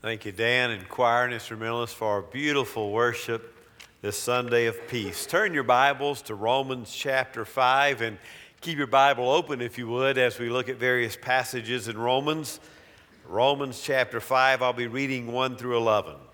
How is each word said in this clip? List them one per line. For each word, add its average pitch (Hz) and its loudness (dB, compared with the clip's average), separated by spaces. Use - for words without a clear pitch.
Thank 110 -6
you, 104 -8
Dan 120 2
and 95 -8
choir 120 2
and 123 -4
instrumentalists, 113 -6
for 110 -4
our 101 0
beautiful 123 -4
worship 117 -2
this 104 -6
Sunday 120 4
of 113 -4
peace. 104 -4
Turn 185 2
your 139 0
Bibles 135 4
to 110 -10
Romans 123 0
chapter 131 -2
five 131 2
and 110 -4
keep 160 -8
your 143 -2
Bible 131 4
open, 147 0
if 120 -6
you 120 -8
would, 127 0
as 123 2
we 117 -4
look 123 -4
at 127 -6
various 123 0
passages 123 -4
in 107 -8
Romans. 139 -2
Romans 131 -2
chapter 127 -2
five, 131 2
I'll 127 2
be 120 -4
reading 123 -6
one 127 -2
through 123 -4
eleven. 104 2